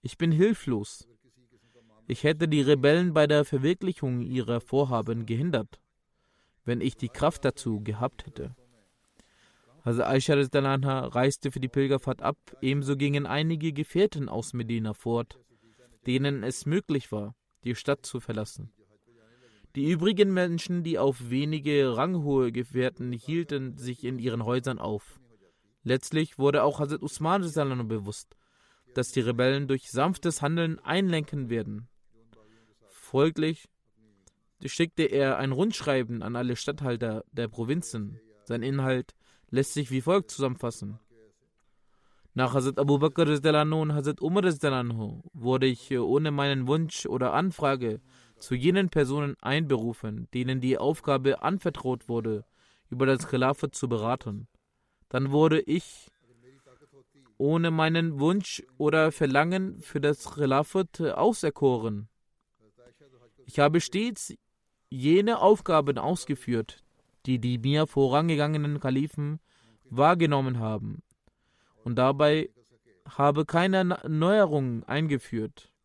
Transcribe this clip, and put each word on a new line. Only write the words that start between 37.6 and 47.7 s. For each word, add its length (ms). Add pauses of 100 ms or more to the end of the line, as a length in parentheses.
Sein 180
Inhalt 540 (380)
lässt 180
sich 180
wie 100
folgt 300
zusammenfassen. 680 (1400)
Nach 160
Hazrat 280
Abu 180
Bakr 300
radhiyallahu 340
anhu 200
und 120
Hazrat 260
Umar 220
radhiyallahu 380
anhu 420 (100)
wurde 340
ich, 260
äh, 60
ohne 340
meinen 340
Wunsch 400
oder 260
Anfrage 680 (400)